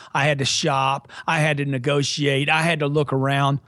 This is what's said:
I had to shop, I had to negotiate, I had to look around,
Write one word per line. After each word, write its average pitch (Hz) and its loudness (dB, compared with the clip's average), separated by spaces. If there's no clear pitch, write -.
I 143 0
had 147 0
to 131 -2
shop, 135 0
I 160 2
had 151 2
to 143 -2
negotiate, 139 0
I 156 2
had 165 0
to 143 0
look 147 0
around, 139 0